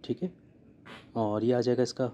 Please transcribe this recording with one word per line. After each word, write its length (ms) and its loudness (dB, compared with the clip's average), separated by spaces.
ठीक 180 -4
है। 100 -6
और 280 0
ये 80 4
आ 80 4
जाएगा 220 2
इसका 320 0